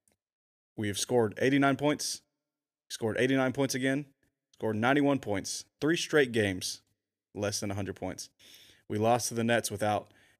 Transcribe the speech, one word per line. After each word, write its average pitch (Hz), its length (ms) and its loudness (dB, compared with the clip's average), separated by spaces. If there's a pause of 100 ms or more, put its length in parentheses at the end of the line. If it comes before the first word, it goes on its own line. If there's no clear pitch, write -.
(760)
we 107 120 -2
have 98 100 -4
scored 113 400 2
eighty-nine 139 380 4
points, 143 460 -2 (680)
scored 110 280 -4
eighty-nine 131 340 2
points 135 220 -2
again, 135 320 -2 (480)
scored 110 220 -4
ninety-one 139 420 4
points, - 460 -6 (160)
three 156 160 0
straight 147 360 2
games, 101 500 -2 (520)
less 104 260 -2
than 104 100 -6
a 98 40 -4
hundred 98 220 -6
points. - 340 -10 (580)
We 104 100 -4
lost 113 300 2
to 120 60 -8
the 117 100 0
Nets 117 260 2
without 104 420 -2 (280)